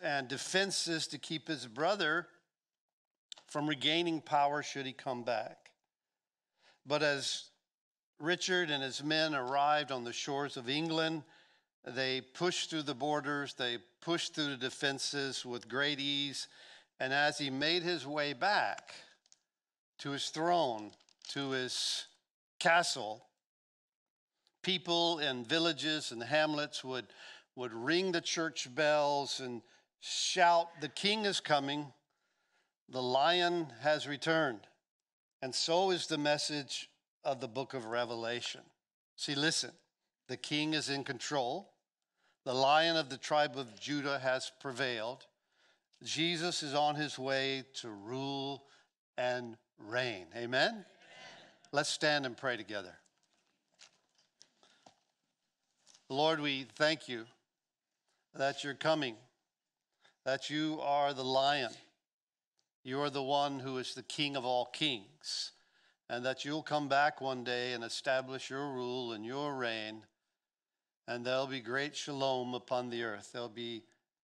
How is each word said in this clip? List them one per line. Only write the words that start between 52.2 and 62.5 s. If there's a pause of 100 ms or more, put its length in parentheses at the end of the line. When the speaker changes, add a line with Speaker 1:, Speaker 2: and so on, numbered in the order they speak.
Speaker 1:
and
pray
together. (3250)
Lord,
we (100)
thank
you (1080)
that
you're
coming, (1080)
that
you
are
the
Lion. (1120)